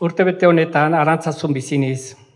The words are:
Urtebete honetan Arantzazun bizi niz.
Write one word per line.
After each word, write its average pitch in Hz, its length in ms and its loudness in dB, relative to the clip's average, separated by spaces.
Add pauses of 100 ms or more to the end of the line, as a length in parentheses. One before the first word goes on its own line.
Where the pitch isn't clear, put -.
Urtebete 180 460 0
honetan 165 480 2
Arantzazun 156 640 -2
bizi 135 240 -4
niz. 131 340 -4 (220)